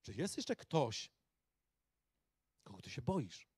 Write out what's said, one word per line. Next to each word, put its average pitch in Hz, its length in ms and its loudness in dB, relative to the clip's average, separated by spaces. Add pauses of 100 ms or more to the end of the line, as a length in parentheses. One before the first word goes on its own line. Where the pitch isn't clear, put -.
Czy 110 120 -8
jest 156 240 0
jeszcze 247 180 0
ktoś, - 560 2 (1500)
kogo 98 180 -16
ty - 80 -14
się - 120 -6
boisz? 143 460 -2 (100)